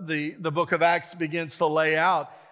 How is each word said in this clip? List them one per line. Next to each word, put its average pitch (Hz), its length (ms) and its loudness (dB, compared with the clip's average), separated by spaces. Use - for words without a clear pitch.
the, 156 380 -6
the 160 140 -4
book 165 200 -2
of 165 100 0
Acts 170 320 2
begins 165 440 -6
to 170 80 2
lay 156 300 2
out, 160 340 2